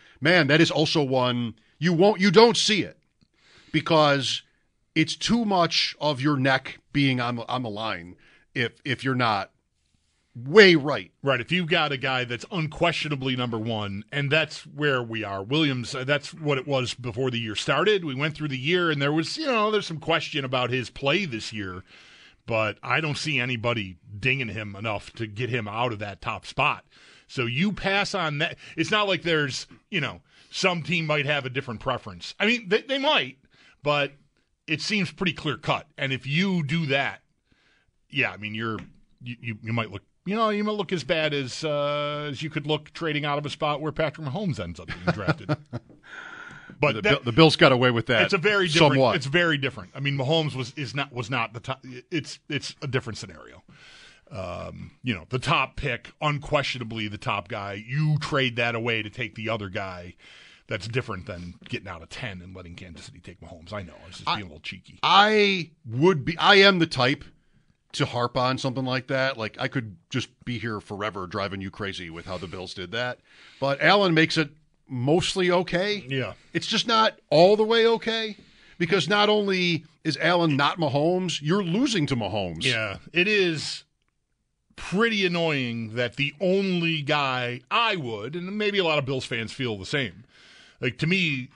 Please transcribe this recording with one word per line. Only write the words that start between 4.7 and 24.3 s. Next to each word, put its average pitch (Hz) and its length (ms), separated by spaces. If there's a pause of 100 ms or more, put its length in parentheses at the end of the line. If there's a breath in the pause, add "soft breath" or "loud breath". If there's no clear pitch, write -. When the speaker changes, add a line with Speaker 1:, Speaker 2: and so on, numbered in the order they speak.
Speaker 1:
it's 156 200
too 233 300
much 185 560
of 147 220
your 147 160
neck 131 400 (140)
being 135 280
on 120 160
the, 117 120
on 127 140
the 120 60
line 101 480 (380 soft breath)
if, 120 280
if 127 220
you're 135 100
not 110 360 (840)
way 175 400
right. 131 380 (100)
Speaker 2:
Right. 131 180
If 113 120
you've 175 160
got 156 240
a 135 60
guy 127 260
that's 120 260
unquestionably 151 880
number 120 220
one, 107 520
and 143 220
that's 156 340
where 147 360
we 113 200
are. 98 200
Williams, 131 520
uh, 131 100
that's 143 280
what 147 240
it 131 100
was 131 280
before 123 360
the 117 80
year 110 160
started. 175 520
We 139 80
went 143 200
through 151 140
the 131 100
year, 170 320
and 151 120
there 143 100
was, 160 240
you 320 100
know, 220 240
there's 214 160
some 156 140
question 151 460
about 123 240
his 127 200
play 156 360
this 113 260
year, 95 320 (640 loud breath)
but 110 360
I 123 180
don't 151 180
see 151 200
anybody 120 580 (220)
dinging 127 300